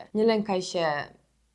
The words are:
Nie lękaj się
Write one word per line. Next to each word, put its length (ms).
Nie 100
lękaj 380
się 260